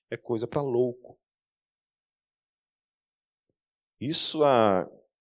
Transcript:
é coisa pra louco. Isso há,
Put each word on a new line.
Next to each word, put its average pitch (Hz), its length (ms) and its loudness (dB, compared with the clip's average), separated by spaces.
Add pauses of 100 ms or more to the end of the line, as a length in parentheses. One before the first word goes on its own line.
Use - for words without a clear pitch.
é 117 80 -8
coisa 117 280 -6
pra 147 160 -6
louco. 123 560 -4 (2750)
Isso 156 440 -4
há, 110 460 4 (320)